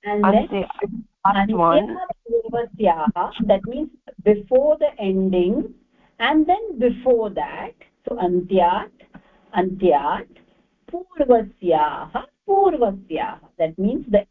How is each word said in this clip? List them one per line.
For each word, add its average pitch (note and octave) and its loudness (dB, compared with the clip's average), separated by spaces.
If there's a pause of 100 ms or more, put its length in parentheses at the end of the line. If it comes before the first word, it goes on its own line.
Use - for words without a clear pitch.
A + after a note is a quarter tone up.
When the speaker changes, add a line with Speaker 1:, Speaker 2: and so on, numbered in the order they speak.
Speaker 1:
And G#3 -2
then G3 4
Speaker 2:
Ante-, G3+ 0 (600)
last G3+ 2
one. E3+ 2
Speaker 1:
Antyapurvasyaha, A#3 -2
that G3 2
means C#4 -8 (340)
before B3+ 2
the D4+ 0
ending, F#3+ 0 (460)
and D4+ 2
then F#4+ -2
before A#3+ 0
that. - -10 (340)
So, - -6
Antyat, F3+ 0 (600)
Antyat, F3+ 0 (640)
Purvasyaha, G#3+ 0 (240)
Purvasyaha. B3 0 (180)
That D#3+ -2
means A#3+ -2
the G3+ 4